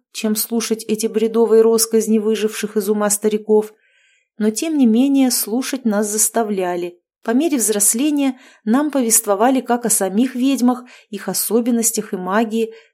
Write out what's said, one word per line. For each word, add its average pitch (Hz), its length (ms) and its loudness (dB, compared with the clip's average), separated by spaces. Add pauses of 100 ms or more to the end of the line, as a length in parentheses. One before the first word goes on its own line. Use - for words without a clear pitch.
(120)
чем 214 220 -4
слушать 220 500 -4
эти 214 220 -4
бредовые 220 560 4
россказни 220 560 2
выживших 214 580 -2
из 202 140 -2
ума 208 200 0
стариков. 214 640 0 (680)
Но, 214 120 0
тем 302 260 -2
не 269 100 6
менее, 262 440 4
слушать 247 540 -4
нас 208 240 0
заставляли. 185 920 -2 (240)
По 226 80 -6
мере 277 280 0
взросления 254 840 0 (240)
нам 269 260 2
повествовали 233 680 2
как 240 260 -2
о 208 40 -2
самих 208 440 -2
ведьмах, 247 500 0 (260)
их 196 180 -12
особенностях 220 840 -2
и 196 40 -4
магии, 220 560 -2 (220)